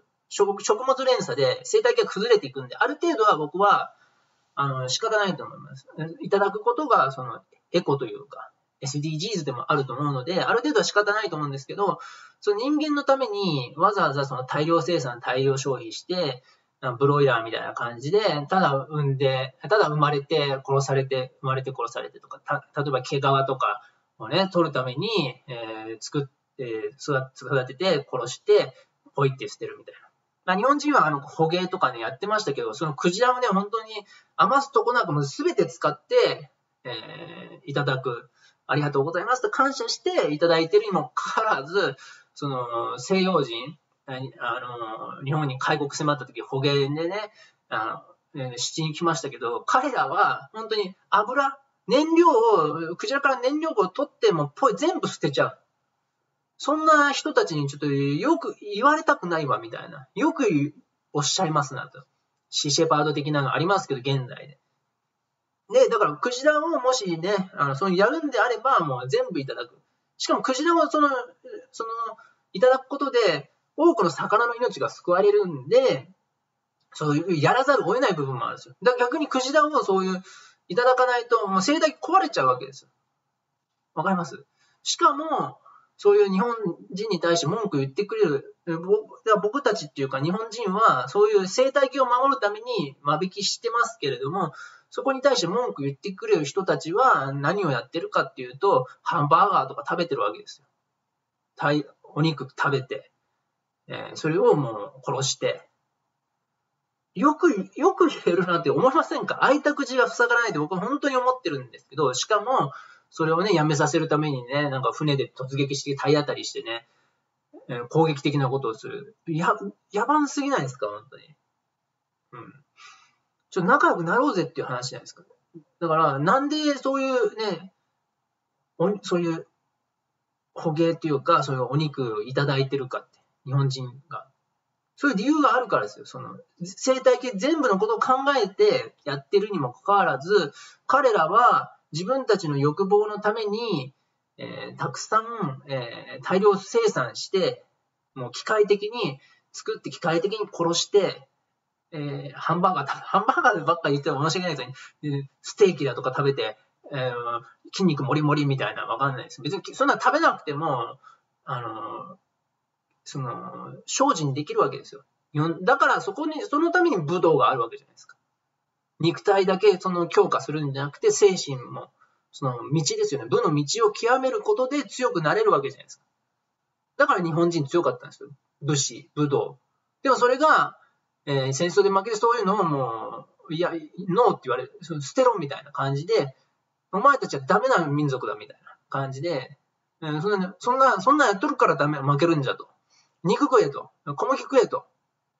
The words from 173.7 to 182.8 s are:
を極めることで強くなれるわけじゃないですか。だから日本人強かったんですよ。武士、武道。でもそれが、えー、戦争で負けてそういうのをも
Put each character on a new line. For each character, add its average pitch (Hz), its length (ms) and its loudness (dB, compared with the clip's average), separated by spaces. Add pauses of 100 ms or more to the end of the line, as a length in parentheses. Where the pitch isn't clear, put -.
を 214 60 0
極 247 260 2
め 262 100 0
る 220 120 -2
こ 214 140 2
と 254 120 0
で 285 160 -2
強 247 280 -2
く 170 100 -2
な 151 120 2
れ 220 120 2
る 196 60 6
わ 143 100 4
け 135 80 -6
じ - 60 -12
ゃ - 20 -20
な - 60 -20
い - 20 -20
で - 40 -20
す - 100 -20
か。 - 40 -20 (920)
だ 277 100 4
か 262 80 2
ら 185 80 0
日 165 80 -2
本 170 180 2
人 165 140 0
強 170 180 0
か 143 100 0
っ - 60 -12
た - 100 -20
ん - 20 -20
で - 80 -20
す - 60 -20
よ。 - 60 -20 (320)
武 143 140 0
士、 123 400 -4
武 147 140 0
道。 113 280 -2 (460)
で 277 60 2
も 247 80 4
そ - 100 4
れ 262 100 2
が、 262 400 4 (480)
え 139 200 0
ー、 135 80 -2
戦 175 160 0
争 196 140 6
で 196 60 4
負 196 140 2
け 226 80 -8
て 208 60 -2
そ 233 180 2
う - 20 0
い 220 40 -2
う 190 40 -2
の 196 140 2
を 190 60 0
も 117 640 -4 (200)